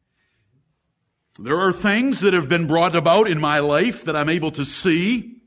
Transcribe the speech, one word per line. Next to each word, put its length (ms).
There 220
are 120
things 480
that 120
have 160
been 180
brought 300
about 320
in 120
my 180
life 460
that 120
I'm 140
able 220
to 120
see. 840